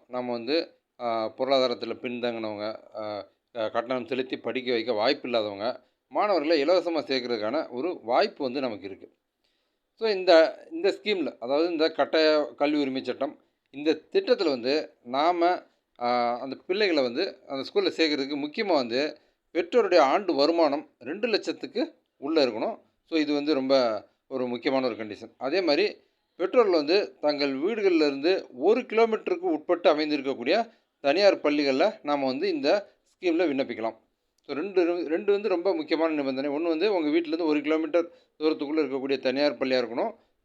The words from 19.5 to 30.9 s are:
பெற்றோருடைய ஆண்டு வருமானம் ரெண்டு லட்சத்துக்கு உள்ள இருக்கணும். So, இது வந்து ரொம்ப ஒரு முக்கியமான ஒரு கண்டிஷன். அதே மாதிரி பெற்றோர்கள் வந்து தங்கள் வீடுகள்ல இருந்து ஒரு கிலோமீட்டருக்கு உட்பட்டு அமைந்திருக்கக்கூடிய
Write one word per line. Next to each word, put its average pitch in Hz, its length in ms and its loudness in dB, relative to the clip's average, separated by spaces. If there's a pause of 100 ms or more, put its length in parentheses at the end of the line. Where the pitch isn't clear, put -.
பெற்றோருடைய 180 460 2
ஆண்டு 165 340 4
வருமானம் 151 560 2 (100)
ரெண்டு 202 280 -6
லட்சத்துக்கு 196 680 -4 (220)
உள்ள 147 280 2
இருக்கணும். 123 340 -4 (260)
So, 165 140 -2
இது 147 140 0
வந்து 147 200 0
ரொம்ப 131 520 2 (220)
ஒரு 127 200 -4
முக்கியமான 131 380 -2
ஒரு 113 100 -2
கண்டிஷன். 107 420 -12
அதே 147 240 -2
மாதிரி 165 360 0 (380)
பெற்றோர்கள் 190 380 2
வந்து 165 460 2
தங்கள் 143 360 0
வீடுகள்ல 180 500 2
இருந்து 147 480 0
ஒரு 175 280 2
கிலோமீட்டருக்கு 214 680 0
உட்பட்டு 170 440 2
அமைந்திருக்கக்கூடிய 147 760 0 (300)